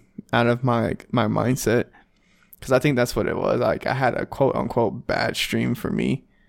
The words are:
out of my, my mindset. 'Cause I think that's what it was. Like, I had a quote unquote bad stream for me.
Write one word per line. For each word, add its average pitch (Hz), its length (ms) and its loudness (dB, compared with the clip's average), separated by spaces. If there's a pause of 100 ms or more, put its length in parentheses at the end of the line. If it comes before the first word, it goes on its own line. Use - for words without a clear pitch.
(320)
out 120 160 4
of 120 160 2
my, 117 320 0 (160)
my 117 160 2
mindset. 110 580 0 (760)
'Cause - 100 -2
I 131 80 6
think 147 160 2
that's 120 200 0
what 107 120 0
it - 80 0
was. - 240 0
Like, - 260 0
I - 80 0
had 131 220 0
a - 100 -4
quote - 300 0
unquote - 500 -2
bad - 300 -2
stream 120 400 -2
for - 160 -6
me. 131 320 -2 (260)